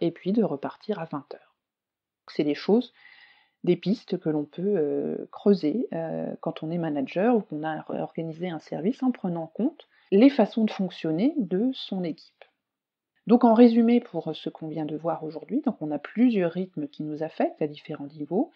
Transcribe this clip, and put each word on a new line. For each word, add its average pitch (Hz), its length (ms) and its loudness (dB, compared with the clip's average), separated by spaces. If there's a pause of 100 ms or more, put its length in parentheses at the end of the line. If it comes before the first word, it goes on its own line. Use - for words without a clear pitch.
et 170 100 0
puis 180 220 -4
de 226 100 2
repartir 156 560 -6
à 165 60 -10
vingt 143 280 -10
heures. - 220 -20 (720)
C'est - 180 -2
des 147 100 0
choses, - 380 2 (720)
des 175 100 4
pistes 180 420 -4
que 160 120 -4
l'on 151 160 -2
peut, 196 320 -4
euh, 147 540 -2
creuser, 202 600 2
euh, 165 480 -6
quand - 240 -8
on 160 80 -6
est 175 60 -4
manager 165 580 0
ou 208 60 2
qu'on 156 240 -8
a 156 180 -6 (160)
organisé 160 480 -8
un 160 120 -8
service 185 440 -4
en 254 80 2
prenant 170 320 -4
en 160 40 -10
compte - 420 -6 (220)
les 226 180 8
façons 220 360 2
de 214 60 0
fonctionner 180 640 -2
de 214 360 0
son 185 300 -8
équipe. - 420 -10 (800)
Donc 240 180 6
en 226 120 8
résumé 233 440 8
pour 160 360 -6
ce - 140 -10
qu'on 160 180 -10
vient 156 180 -6
de 151 100 -6
voir 160 280 -4
aujourd'hui, 160 420 -6
donc - 160 -2
on 151 80 -4
a 147 80 -2
plusieurs 202 540 2
rythmes 175 360 -6
qui - 140 -12
nous 151 220 -8
affectent 226 400 -4
à 151 40 0
différents 147 380 -12
niveaux, 151 500 -4